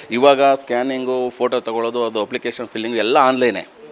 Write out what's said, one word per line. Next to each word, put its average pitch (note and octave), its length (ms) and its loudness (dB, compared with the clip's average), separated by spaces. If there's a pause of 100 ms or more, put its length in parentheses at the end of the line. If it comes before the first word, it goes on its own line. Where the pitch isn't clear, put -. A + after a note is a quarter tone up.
(100)
ಇವಾಗ C3+ 320 4
ಸ್ಕ್ಯಾನಿಂಗು, B2+ 880 0
ಫೋಟೋ B2 300 -2
ತಗೊಳ್ಳೋದು, A#2 440 -4
ಅದು A2 180 -4
ಅಪ್ಲಿಕೇಶನ್ A#2+ 440 -6
ಫಿಲ್ಲಿಂಗ್ A2+ 300 -6
ಎಲ್ಲ A2 200 2
ಆನ್‌ಲೈನೇ, B2+ 500 2 (260)